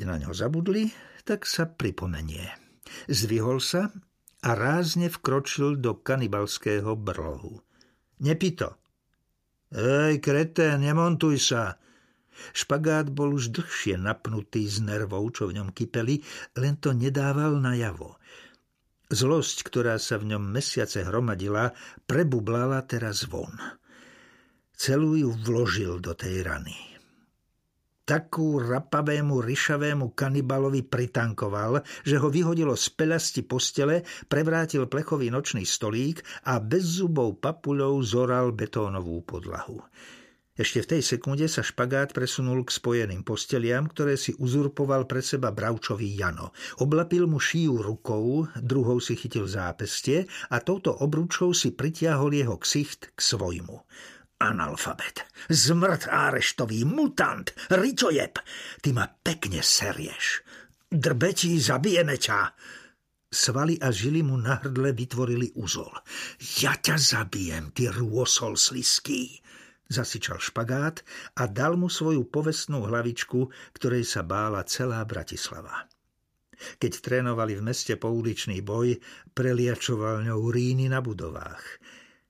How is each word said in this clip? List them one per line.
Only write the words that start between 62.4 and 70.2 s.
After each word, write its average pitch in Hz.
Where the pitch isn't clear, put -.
Svaly 151
a 131
žily 123
mu 135
na 123
hrdle 131
vytvorili 120
uzol. -
"Ja 120
ťa 156
zabijem, 92
ty 123
rôsol 113
sliský," -
zasyčal 117